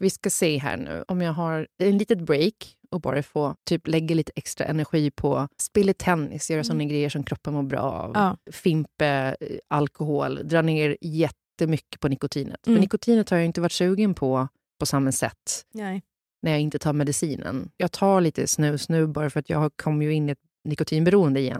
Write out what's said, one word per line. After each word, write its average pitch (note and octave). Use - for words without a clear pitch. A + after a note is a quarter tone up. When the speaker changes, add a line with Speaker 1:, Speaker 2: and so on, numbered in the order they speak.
Speaker 1:
vi F#3+
ska -
se D#3
här C3+
nu D2+
om F3+
jag E3+
har D#3+
en G3+
litet G#3
break D#3+
och F3+
bara C3+
få D3
typ E3
lägga D#3+
lite D#3+
extra -
energi D3+
på C#3
spela G3
tennis, D#3+
göra D#3+
Speaker 2:
Mm. D3+
Speaker 1:
såna D3+
grejer D3
som C#3+
kroppen -
mår C#3+
bra C3+
av. A2
Speaker 2:
Ja. F#3+
Speaker 1:
Fimpe, D#3
eh, -
alkohol, C#3+
dra E3
ner D3+
jättemycket D#3+
på D3+
nikotinet. -
Speaker 2:
Mm. A3+
Speaker 1:
För G#3
nikotinet G#3+
har F#3
jag E3+
inte E3+
varit E3+
sugen F#3+
på, C3
på D3
samma C3+
sätt -
Speaker 2:
Nej. G3
Speaker 1:
när E3
jag D3+
inte D3+
tar D#3
medicinen. D3
Jag F3+
tar G3
lite D#3
snus D3
nu E3
bara D3+
för D3+
att -
jag D#3+
har, D3+
kom D3+
ju D3+
in D3+
i C#3+
ett C#3
nikotinberoende D#3
igen C3